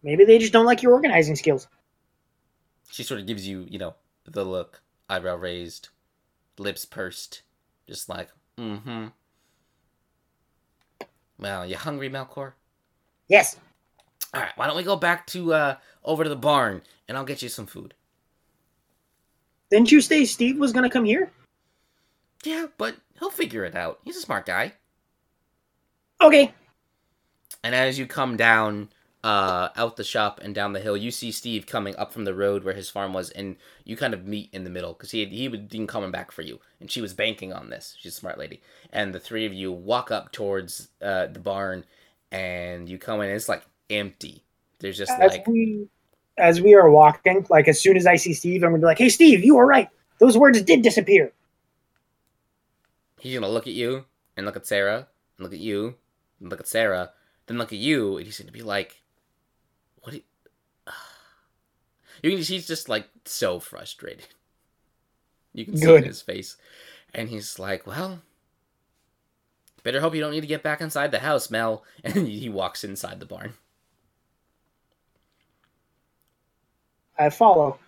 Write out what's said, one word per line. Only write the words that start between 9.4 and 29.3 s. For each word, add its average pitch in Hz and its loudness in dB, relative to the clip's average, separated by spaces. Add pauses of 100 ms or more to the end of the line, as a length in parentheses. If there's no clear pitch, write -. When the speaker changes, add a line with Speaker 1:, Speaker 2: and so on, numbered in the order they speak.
Speaker 2:
"Well, 95 -10
you 90 -10
hungry, 139 -10
Melkor?" 135 -14 (760)
Speaker 1:
Yes. - 2 (760)
Speaker 2:
All - -6
right, 90 -10
why 127 -6
don't 151 -4
we 180 -6
go 190 0
back 170 -2
to, 170 -4
uh, 147 0 (260)
over 160 -2
to 156 -4
the 143 -6
barn, 123 0 (240)
and 123 -10
I'll 135 -10
get 139 -12
you 120 -12
some 107 -12
food. - -20 (1800)
Speaker 1:
Didn't 226 6
you 302 10
say 302 2
Steve 254 -2
was 269 0
gonna 247 0
come 240 0
here? 302 -2 (1120)
Speaker 2:
Yeah, 320 -8 (100)
but 220 -8 (240)
he'll 392 -8
figure 110 -8
it 82 -12
out. 85 -8
He's 349 -16
a 339 -16
smart 110 -8
guy. 107 -6 (1500)
Speaker 1:
Okay. 294 8 (1120)
Speaker 2:
And 117 -4
as 131 0
you 131 -8
come 127 -6
down, 110 2 (340)
uh, 95 -2